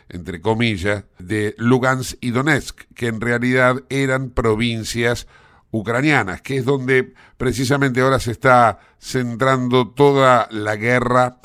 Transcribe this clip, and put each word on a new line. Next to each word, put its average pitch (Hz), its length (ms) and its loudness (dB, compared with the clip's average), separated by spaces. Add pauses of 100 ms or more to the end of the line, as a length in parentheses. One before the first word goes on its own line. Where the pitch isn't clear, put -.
(100)
entre 87 320 -12
comillas, 104 640 -2 (140)
de 104 380 -4
Lugansk 127 640 0
y 123 120 -6
Donetsk, 135 500 -2 (120)
que 123 120 -6
en 113 160 -4
realidad 127 640 0
eran 131 400 -2
provincias 117 1000 -2 (420)
ucranianas, 117 720 -2
que - 160 -6
es 113 80 -4
donde 131 480 0 (240)
precisamente 127 640 0
ahora 131 180 2
se 120 120 -6
está 123 480 4 (180)
centrando 123 880 0
toda 135 640 4
la 107 260 -4
guerra 123 680 0